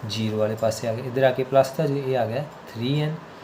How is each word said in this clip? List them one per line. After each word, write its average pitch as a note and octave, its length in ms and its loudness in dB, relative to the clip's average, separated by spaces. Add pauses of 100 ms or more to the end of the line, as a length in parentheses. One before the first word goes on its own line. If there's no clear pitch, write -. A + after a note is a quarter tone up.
ज़ीरो G#2+ 320 -2
वाले G#2+ 160 2
पासे A2 340 0
आ A2+ 40 0
गया। C3 140 -4
इधर C3 180 2
आके C3 200 4
प्लस C3+ 340 4
था, D#3+ 60 2
ये C#3 320 0
आ A#2+ 80 2
गया A#2 180 -2 (260)
थ्री B2 320 -2
एन, D#3 160 -2 (280)